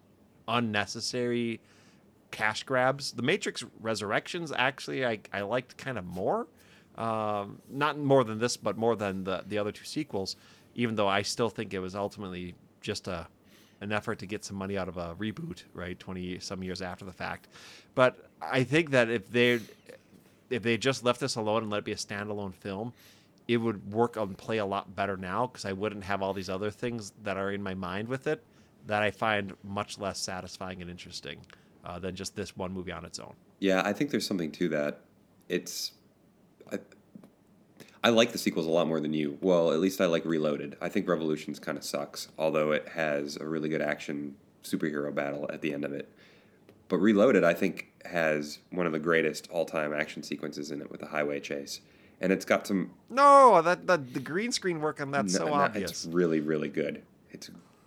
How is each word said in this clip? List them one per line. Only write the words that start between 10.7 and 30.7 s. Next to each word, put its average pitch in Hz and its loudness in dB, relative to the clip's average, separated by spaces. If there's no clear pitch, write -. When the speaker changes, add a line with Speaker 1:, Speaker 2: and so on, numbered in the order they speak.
Speaker 1:
even 117 0
though 104 4
I 98 4
still 113 0
think 104 -6
it 95 -2
was 92 -6
ultimately 92 -6
just - -6
a, 85 -6
an 101 -6
effort 104 -2
to 101 -12
get 101 -6
some 98 -8
money 98 -4
out 92 -4
of 87 -10
a 85 -6
reboot, 107 -6
right, 90 -8
twenty 90 -8
some 92 -8
years 92 -6
after 90 -8
the 92 -12
fact. 90 -8
But 127 6
I 123 2
think 147 2
that 120 6
if 110 -2
they, 120 4
if 120 -2
they 117 4
just 127 0
left 120 2
this 135 -2
alone 110 2
and 107 -6
let 104 -2
it 104 -6
be 107 -4
a - -4
standalone 104 -6
film, 104 -8
it 117 4
would 101 -2
work 117 2
and 98 -4
play 113 -4
a 107 0
lot 98 -4
better 98 -2
now, 95 -2
'cause - -14
I 101 -4
wouldn't 101 -4
have 98 -2
all 98 2
these 95 -6
other 98 -2
things 113 -6
that 98 -4
are 98 -2
in 101 -6
my 95 -6
mind 95 -6
with 135 -6
it 156 -2
that 107 0
I 104 2
find 104 -2
much 101 -6
less 95 -4
satisfying 92 -8